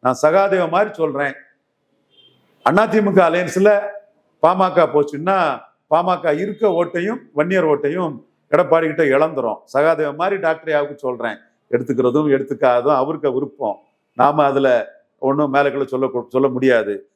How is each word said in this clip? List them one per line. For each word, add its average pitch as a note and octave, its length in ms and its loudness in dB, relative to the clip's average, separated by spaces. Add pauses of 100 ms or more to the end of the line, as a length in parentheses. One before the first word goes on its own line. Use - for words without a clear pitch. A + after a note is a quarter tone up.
நான் B2+ 120 0
சகாதேவ F#3 540 2
மாதிரி G3 260 0
சொல்றேன், C#3+ 400 -4 (1300)
அதிமுக G3+ 540 2
அலையன்ஸ்ல F3+ 500 2 (720)
பாமக F3+ 440 2
போச்சுன்னா D3 500 0 (520)
பாமக F3 480 0
இருக்க G#3 340 -6
ஓட்டையும் F3 500 -4 (140)
வன்னியர் E3+ 300 0
ஓட்டையும் D3+ 500 -2 (380)
எடப்பாடி D#3+ 340 2
கிட்ட D#3 180 0
இழந்துரும். C3+ 640 0
சகாதேவ D3+ 480 0
மாதிரி F#3 220 -4
டாக்டர் D#3+ 360 -4
யாவுக்கு D3 260 -2
சொல்றேன், A#2 400 -8 (320)
எடுத்துக்கிறதும் B2+ 600 0
எடுத்துக்காததும் C3+ 680 0
அவருக்கு C#3+ 340 -2
விருப்பம். C3 440 -6 (420)
நாம C#3+ 260 2
அதுல C3+ 240 2 (540)
ஒண்ணும் C#3 300 -2
மேலக்குள்ள C#3 340 0
சொல்ல, C3 200 -2 (220)
சொல்ல C3+ 200 0
முடியாது. B2 460 0 (220)